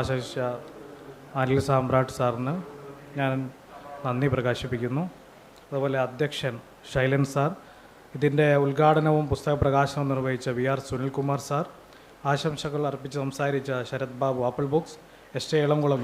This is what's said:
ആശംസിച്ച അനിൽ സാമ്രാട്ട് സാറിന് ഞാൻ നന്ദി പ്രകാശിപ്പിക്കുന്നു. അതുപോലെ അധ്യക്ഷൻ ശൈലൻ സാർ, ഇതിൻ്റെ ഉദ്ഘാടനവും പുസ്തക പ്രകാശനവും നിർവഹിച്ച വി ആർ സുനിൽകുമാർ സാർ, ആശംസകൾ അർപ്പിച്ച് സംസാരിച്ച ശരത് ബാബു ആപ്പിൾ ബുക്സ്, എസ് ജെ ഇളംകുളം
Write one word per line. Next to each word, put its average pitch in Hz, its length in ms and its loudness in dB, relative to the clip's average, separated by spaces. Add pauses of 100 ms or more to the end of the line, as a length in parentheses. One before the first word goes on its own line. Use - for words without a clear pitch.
ആശംസിച്ച 131 400 -2 (1000)
അനിൽ 131 260 4
സാമ്രാട്ട് 131 500 2
സാറിന് 127 360 0 (640)
ഞാൻ 135 140 0 (760)
നന്ദി 127 280 0
പ്രകാശിപ്പിക്കുന്നു. 123 680 -2 (680)
അതുപോലെ 135 360 0
അധ്യക്ഷൻ 127 500 -4 (380)
ശൈലൻ 135 300 4 (100)
സാർ, 143 160 2 (680)
ഇതിൻ്റെ 147 300 4 (160)
ഉദ്ഘാടനവും 151 680 4
പുസ്തക 147 320 0
പ്രകാശനവും 139 480 2
നിർവഹിച്ച 131 380 -2 (100)
വി 127 140 0
ആർ 135 160 -2
സുനിൽകുമാർ 139 580 -2
സാർ, 147 180 -2 (680)
ആശംസകൾ 147 580 -2
അർപ്പിച്ച് 135 320 -6
സംസാരിച്ച 139 480 -2 (200)
ശരത് 127 340 -6
ബാബു 127 240 0
ആപ്പിൾ 143 260 -2
ബുക്സ്, 165 240 -2 (400)
എസ് - 140 -6
ജെ 156 140 4
ഇളംകുളം 143 380 2